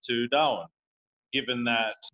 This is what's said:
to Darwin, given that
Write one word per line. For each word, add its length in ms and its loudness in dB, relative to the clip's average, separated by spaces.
to 200 0
Darwin, 400 2
given 320 -2
that 320 0